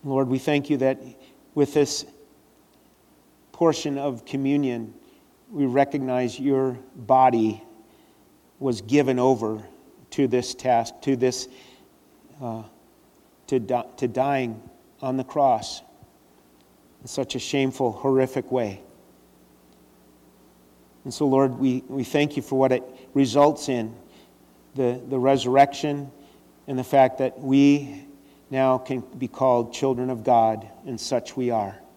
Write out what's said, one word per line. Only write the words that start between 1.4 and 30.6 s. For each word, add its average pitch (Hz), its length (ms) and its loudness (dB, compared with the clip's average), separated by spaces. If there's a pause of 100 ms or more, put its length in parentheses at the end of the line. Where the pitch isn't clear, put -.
with 143 180 2
this - 320 0 (1500)
portion 151 440 0
of 139 300 -6
communion, 135 680 -2 (580)
we 147 140 -2
recognize 127 760 -2
your 131 400 0 (160)
body 120 680 2 (960)
was 120 240 -4
given 131 360 2
over 113 440 0 (480)
to 135 180 0
this 123 260 -2
task, 117 460 0
to 135 160 0
this, 123 320 -2 (960)
uh, 113 220 -10 (840)
to 131 120 0
di-, 117 280 -4 (100)
to 127 120 -2
dying 127 520 -2 (400)
on 131 160 -4
the 131 80 -4
cross 127 580 0 (1200)
in - 40 -20
such - 280 -6
a 131 40 -4
shameful, 131 540 0
horrific 131 580 0
way. 110 300 -4 (2250)
And 127 80 -10
so, 151 140 -2
Lord, 135 320 2
we, 127 280 0
we 135 160 -8
thank 147 340 -2
you 135 60 -4
for 131 160 -4
what 135 140 4
it 123 100 0 (300)
results 143 560 2
in, 113 260 -4 (800)
the, 123 340 -2
the 135 100 -2
resurrection 139 920 2 (560)
and 135 120 -4
the 127 60 -4
fact 131 340 4
that 127 200 -2
we 143 680 2 (440)
now 131 280 2
can 127 220 -6 (180)
be 123 100 -6
called 120 460 0
children 127 340 -2
of 117 160 -6
God, 113 420 2 (200)